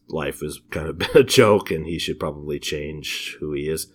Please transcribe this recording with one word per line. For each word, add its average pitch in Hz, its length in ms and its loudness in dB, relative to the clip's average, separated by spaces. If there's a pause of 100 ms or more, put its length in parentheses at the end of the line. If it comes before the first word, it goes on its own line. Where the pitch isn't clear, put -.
life 71 340 -6
was 76 200 -8 (100)
kind 80 160 -6
of 78 100 -8
<laughs> - 20 -10
been - 180 -4
a 139 60 10
joke 107 460 6
and 80 160 -4
he 82 140 -4
should 78 200 -4
probably 73 400 -6
change 73 800 -8
who 76 100 -6
he 71 160 -4
is. 78 280 -4